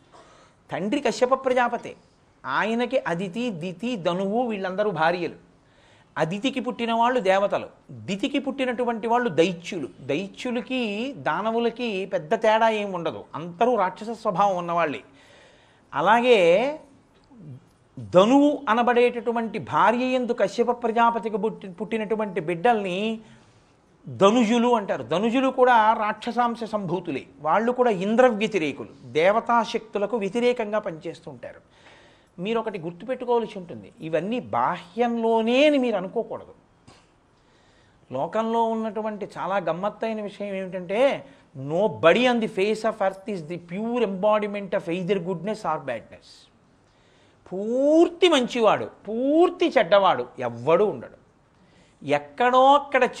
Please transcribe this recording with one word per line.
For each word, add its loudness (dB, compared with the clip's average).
తండ్రి -2
కశ్యప 0
ప్రజాపతే, -2
ఆయనకి -2
అదితి, -4
దితి, -6
ధనువు -2
వీళ్ళందరూ -2
భార్యలు. 0
అదితికి -2
పుట్టిన -4
వాళ్ళు 2
దేవతలు, 2
దితికి -4
పుట్టినటువంటి -4
వాళ్ళు 0
దైత్యులు. -2
దైత్యులకి -6
దానవులకి -4
పెద్ద -4
తేడా 2
ఏం -2
ఉండదు, -6
అందరూ 0
రాక్షస -2
స్వభావం 0
ఉన్నవాళ్ళే. -2
అలాగే 4
ధనువు 4
అనబడేటటువంటి 0
భార్య 2
యందు 0
కశ్యప 0
ప్రజాపతికి 0
పుట్టి-, -6
పుట్టినటువంటి -4
బిడ్డల్ని -2
ధనుజులు 4
అంటారు. -4
ధనుజులు 0
కూడా 6
రాక్షసాంశ -2
సంభూతులే, -6
వాళ్ళు 2
కూడా 2
ఇంద్ర 4
వ్యతిరేకులు, 0
దేవతాశక్తులకు 0
వ్యతిరేకంగా -2
పనిచేస్తూ -10
ఉంటారు. -18
మీరు -2
ఒకటి -6
గుర్తుపెట్టుకోవాల్సి -4
ఉంటుంది, -16
ఇవన్నీ -2
బాహ్యంలోనే 0
అని 4
మీరు 0
అనుకోకూడదు. -6
లోకంలో -2
ఉన్నటువంటి -4
చాలా -4
గమ్మత్తైన -4
విషయం -8
ఏమిటంటే, -2
"Nobody 2
on 2
the -2
face -2
of -2
earth -4
is -8
the -10
pure -4
embodiment 0
of -2
either -2
goodness -6
or -4
badness." -12
పూర్తి 4
మంచివాడు, 2
పూర్తి 2
చెడ్డవాడు 4
ఎవ్వడూ 2
ఉండడు. -8
ఎక్కడో 4
అక్కడ 2